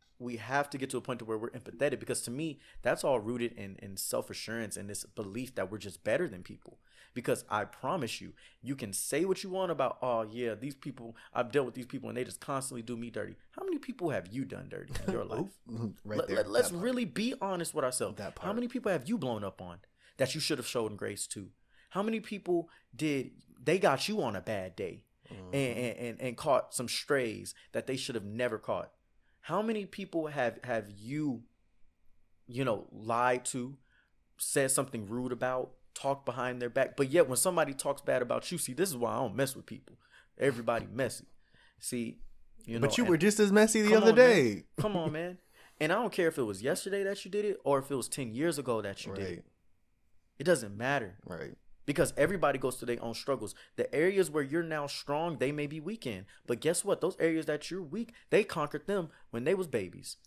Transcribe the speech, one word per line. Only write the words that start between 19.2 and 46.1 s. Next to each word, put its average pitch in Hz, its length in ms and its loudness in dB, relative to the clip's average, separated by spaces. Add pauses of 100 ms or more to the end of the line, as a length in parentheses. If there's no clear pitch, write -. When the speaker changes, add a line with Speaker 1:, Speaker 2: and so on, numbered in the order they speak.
Speaker 1:
up 98 180 -6
on 87 160 -10 (400)
that 131 160 2
you 156 80 -2
should 151 160 2
have 120 80 -6
shown 110 300 0
grace 104 320 -6
to? 98 220 -10 (420)
How 185 100 -2
many 220 180 0
people 180 480 0 (280)
did, 143 360 0 (320)
they 165 140 4
got 170 320 4
you 208 140 0
on 110 120 0
a 90 60 -4
bad 92 340 -4
day 95 280 -6 (280)
Speaker 2:
Mm-hmm. 92 240 -10
Speaker 1:
and, 127 220 0
and, 120 220 -2
and, 120 220 -8
and 123 160 -4
caught - 360 2
some 120 160 -4
strays 110 680 0 (160)
that 113 160 -4
they 135 80 -2
should 135 200 -6
have 101 100 -4
never 113 320 -2
caught? 104 340 -4 (500)
How 175 200 -2
many 220 240 -2
people 170 420 -4
have, 131 380 0
have 113 240 -2
you, 117 540 -4 (1040)
you 123 180 -2
know, 107 260 0
lied 120 540 2
to, 135 320 -4 (600)
said 135 340 2
something 120 360 -2
rude 123 240 -4
about, 127 400 -2 (220)
talked 135 320 -2
behind 123 360 -2
their 120 80 -2
back? 131 280 0
But 139 120 2
yet 160 180 8
when 127 100 0
somebody 165 360 2
talks - 280 -4
bad 131 200 2
about 120 300 -2
you, 175 60 -2
see, 127 160 -4
this 175 160 2
is 139 80 -6
why 113 160 0
I 117 60 0
don't 110 160 -2
mess 135 200 0
with - 100 -14
people. - 320 -16 (400)
Everybody 117 540 2
messy. 120 340 -2 (540)
See, 120 400 -4 (460)
you 117 140 -4
know, 123 80 4
Speaker 2:
But - 100 2
you 240 80 4
Speaker 1:
and 190 60 0
Speaker 2:
were 165 60 8
just 208 220 4
as 202 120 8
messy 214 300 8
the 208 120 4
Speaker 1:
Come 220 100 10
Speaker 2:
other 226 80 12
Speaker 1:
on, 226 60 10
man. 254 120 12
Speaker 2:
day. 123 340 6 (160)
Speaker 1:
Come 208 180 2
on, 160 140 0
Speaker 2:
<laughs> - 20 -6
Speaker 1:
man. 175 240 -6 (420)
And 156 120 2
I 185 40 4
don't 226 180 0